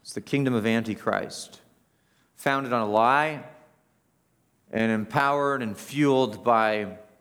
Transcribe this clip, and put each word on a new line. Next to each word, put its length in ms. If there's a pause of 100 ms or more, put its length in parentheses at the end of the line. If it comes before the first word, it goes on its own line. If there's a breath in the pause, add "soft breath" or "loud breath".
It's 120
the 80
kingdom 340
of 100
Antichrist, 960 (760)
founded 360
on 80
a 80
lie 540 (1300)
and 200
empowered 720
and 160
fueled 680
by 540 (240)